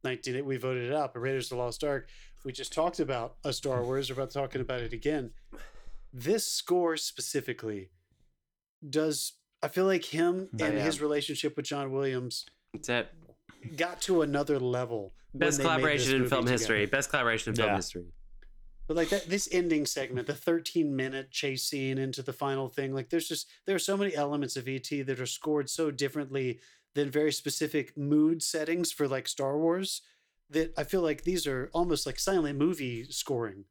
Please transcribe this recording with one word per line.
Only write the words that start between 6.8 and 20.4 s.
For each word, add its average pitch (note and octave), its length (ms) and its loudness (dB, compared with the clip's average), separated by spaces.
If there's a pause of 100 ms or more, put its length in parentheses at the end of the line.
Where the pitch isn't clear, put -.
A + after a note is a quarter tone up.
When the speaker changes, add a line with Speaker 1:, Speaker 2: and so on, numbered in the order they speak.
Speaker 1:
specifically A2 960 -4 (960)
does, D3+ 440 0 (300)
I D3 60 -2
feel F#3 180 2
like F#3 200 2
him F3 420 0 (120)
Speaker 2:
Oh, D#3+ 40 2
Speaker 1:
and D3+ 120 2
Speaker 2:
yeah. D3 80 2
Speaker 1:
his D3+ 160 0
relationship D3 560 0
with C#3 100 -4
John C#3 260 -4
Williams C3 540 -2 (260)
Speaker 2:
That's - 160 -8
it. A#2+ 200 0 (680)
Speaker 1:
got E3+ 260 -2
to F3 200 4
another D3 380 2
level B2 520 -2 (200)
when C3 80 -4
Speaker 2:
Best D#3 180 4
Speaker 1:
they C3+ 60 2
made - 60 6
Speaker 2:
collaboration D3 360 4
Speaker 1:
this C3 80 4
Speaker 2:
in C3+ 60 6
Speaker 1:
movie B2 100 2
Speaker 2:
film C3+ 140 4
Speaker 1:
together. B2 140 4
Speaker 2:
history. G#2+ 280 4
Best C3+ 240 0
collaboration A#2 400 2
in G#2+ 60 0
film A2 140 4
Speaker 3:
Yeah. G2+ 60 4
Speaker 2:
history. F2+ 280 -4 (840)
Speaker 1:
But, D#3 80 0
like, E3 120 4
that, G3 200 0
this G3 220 0
ending E3 360 4
segment, B2+ 420 -2
the C#3+ 60 0
thirteen E3 600 2